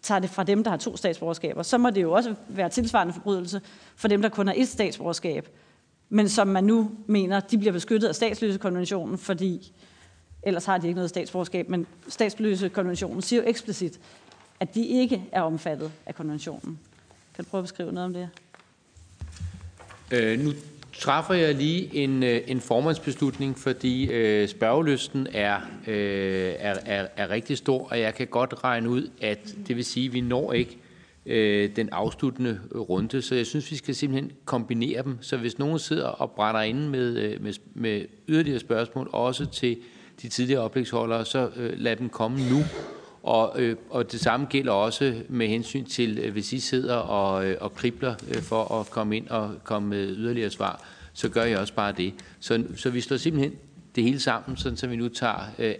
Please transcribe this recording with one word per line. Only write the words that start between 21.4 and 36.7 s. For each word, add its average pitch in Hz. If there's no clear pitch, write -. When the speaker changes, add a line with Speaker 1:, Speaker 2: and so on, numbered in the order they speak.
Speaker 2:
lige 160
en, 135
øh, 120
en 127
formandsbeslutning, 135
fordi, 127
øh, 107
spørgelysten 135
er, 104
øh, 98
er, 101
er, 101
er 98
rigtig 113
stor, 131
og 120
jeg 107
kan 127
godt 123
regne 117
ud, 135
at 104
det 120
vil 120
sige, 127
at 123
vi 123
når 123
ikke, 120
øh, 104
den 110
afsluttende 113
runde. 113
Så -
jeg 117
synes, 147
vi 156
skal 135
simpelthen 135
kombinere 120
dem. 127
Så -
hvis 117
nogen 151
sidder 156
og -
brænder 107
inde 127